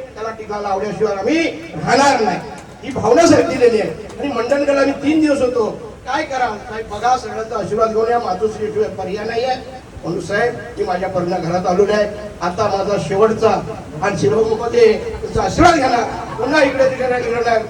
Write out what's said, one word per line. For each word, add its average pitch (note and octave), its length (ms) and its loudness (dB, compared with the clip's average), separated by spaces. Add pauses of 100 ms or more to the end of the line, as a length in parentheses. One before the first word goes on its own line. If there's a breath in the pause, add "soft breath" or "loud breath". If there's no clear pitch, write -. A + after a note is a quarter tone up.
(140)
त्याला A3 160 -8
टीका G#3 300 -8
लावल्याशिवाय G3+ 560 -2
आम्ही C#4 260 0 (320)
राहणार B3+ 460 4
नाही, F#3 180 0 (440)
ही - 100 -10
भावना D4+ 340 4
साहेब A#4+ 220 6
दिलेली A#3+ 320 4
आहे. D#3+ 260 -6 (120)
आणि C4 100 -4
मंडणगडला C#4 520 0
आम्ही C#4 120 2 (100)
तीन D#4 180 2
दिवस C#4+ 200 2
होतो. A#3+ 280 0 (380)
काय C#4 160 -2
करा C4 260 -2 (220)
साहेब, A3 200 -10
बघा, A3+ 260 0
सगळ्यांचा A3 420 -6
आशीर्वाद G#3 300 0
घेऊन A3 220 0
या, A#3+ 80 2
मातोश्रीशिवाय G#3 680 -2
पर्याय F#3+ 380 -6
नाही A#3 180 -2
आहे. B3+ 340 -4 (240)
म्हणून F3 180 -4
साहेब, A3 340 0 (240)
मी G3+ 60 0
माझ्या F#3 240 -2
परीनं F3 340 -2
घरात F3+ 240 -2
आलेलो G3 260 4
आहे. G#3 140 2 (340)
आता F#3+ 280 -2
माझा G3 280 0 (120)
शेवटचा G#3+ 420 4 (520)
आणि G3 180 -2
शिरोमध्ये A3 720 4 (300)
तुमचा - 200 -2
आशीर्वाद E4+ 320 6
घेणार, B3+ 280 2 (360)
पुन्हा D4+ 240 2
इकडे C4 280 4
तिकडे B3+ 180 -2
नाही B3 140 0
फिरणार. A#3 360 0 (120)